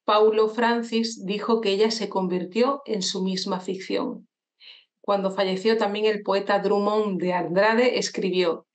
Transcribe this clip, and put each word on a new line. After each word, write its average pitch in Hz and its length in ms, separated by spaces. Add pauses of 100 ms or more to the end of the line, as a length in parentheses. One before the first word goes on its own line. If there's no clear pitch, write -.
Paulo 214 440
Francis 233 760
dijo 214 360
que 202 100
ella 214 200
se 202 180
convirtió 190 760
en 208 180
su 185 200
misma 185 380
ficción. - 680 (760)
Cuando 196 300
falleció 190 460
también 214 300
el 208 160
poeta 196 360
Drummond 202 600
de 180 120
Andrade 196 680
escribió: 180 760